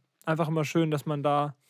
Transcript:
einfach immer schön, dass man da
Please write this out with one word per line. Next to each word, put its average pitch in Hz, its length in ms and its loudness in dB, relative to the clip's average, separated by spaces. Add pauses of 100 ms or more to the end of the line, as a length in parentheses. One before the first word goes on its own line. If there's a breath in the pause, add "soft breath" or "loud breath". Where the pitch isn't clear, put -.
(260)
einfach 160 220 0
immer 160 180 0
schön, 160 240 2
dass 147 160 -2
man 147 160 -4
da 143 320 0 (160 soft breath)